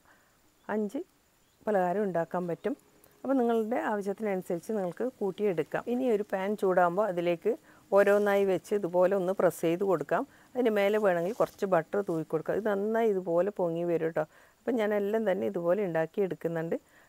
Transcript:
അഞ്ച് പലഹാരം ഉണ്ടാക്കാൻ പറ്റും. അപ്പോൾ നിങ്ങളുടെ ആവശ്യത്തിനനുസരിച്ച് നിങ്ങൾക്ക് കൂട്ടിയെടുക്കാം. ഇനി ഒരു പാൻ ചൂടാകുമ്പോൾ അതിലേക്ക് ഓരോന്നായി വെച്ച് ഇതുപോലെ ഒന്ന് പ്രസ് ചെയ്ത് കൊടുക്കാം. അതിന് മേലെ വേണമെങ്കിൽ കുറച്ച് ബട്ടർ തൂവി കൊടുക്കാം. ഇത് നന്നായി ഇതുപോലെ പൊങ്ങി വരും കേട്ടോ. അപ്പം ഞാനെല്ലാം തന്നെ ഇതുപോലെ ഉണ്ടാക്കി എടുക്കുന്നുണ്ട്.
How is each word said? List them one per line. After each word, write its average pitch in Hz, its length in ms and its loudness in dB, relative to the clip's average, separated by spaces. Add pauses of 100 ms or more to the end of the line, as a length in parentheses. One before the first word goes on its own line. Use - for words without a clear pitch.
(760)
അഞ്ച് 214 280 -4 (680)
പലഹാരം 190 400 2
ഉണ്ടാക്കാൻ 175 440 -2
പറ്റും. 208 240 -4 (460)
അപ്പോൾ 269 160 0
നിങ്ങളുടെ 233 400 0 (120)
ആവശ്യത്തിനനുസരിച്ച് 196 880 -4
നിങ്ങൾക്ക് 185 280 -4 (160)
കൂട്ടിയെടുക്കാം. 180 600 -2 (100)
ഇനി 254 120 -2 (100)
ഒരു 208 180 0
പാൻ 196 180 -2 (100)
ചൂടാകുമ്പോൾ 185 520 4
അതിലേക്ക് 175 400 0 (440)
ഓരോന്നായി 202 540 6
വെച്ച് 180 280 -2
ഇതുപോലെ 185 420 2
ഒന്ന് 180 200 0
പ്രസ് 175 240 2
ചെയ്ത് 170 260 0
കൊടുക്കാം. 170 320 0 (300)
അതിന് 247 240 0
മേലെ 202 300 2
വേണമെങ്കിൽ 175 340 0
കുറച്ച് - 320 -2
ബട്ടർ 170 260 0 (100)
തൂവി 160 240 -2
കൊടുക്കാം. 160 280 -2
ഇത് 220 100 -4
നന്നായി 214 440 0
ഇതുപോലെ 180 440 0
പൊങ്ങി 170 320 -2
വരും 160 220 0
കേട്ടോ. 156 120 -2 (340)
അപ്പം - 220 -4
ഞാനെല്ലാം 208 500 0
തന്നെ 190 220 -2
ഇതുപോലെ 180 360 0
ഉണ്ടാക്കി 160 380 -2
എടുക്കുന്നുണ്ട്. 170 500 -4 (320)